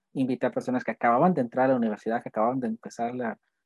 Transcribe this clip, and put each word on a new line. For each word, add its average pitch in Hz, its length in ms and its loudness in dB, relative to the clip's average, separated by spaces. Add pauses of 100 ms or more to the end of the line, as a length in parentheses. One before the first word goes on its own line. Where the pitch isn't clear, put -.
(140)
invitar 127 380 -2
personas 123 300 -4
que - 80 -6
acababan 120 420 4
de 143 100 0
entrar 127 240 0
a - 20 4
la 135 80 4
universidad, 110 460 -2
que - 80 -10
acababan 120 300 0
de 120 60 -4
empezar 117 480 -6
la, 123 240 -6 (280)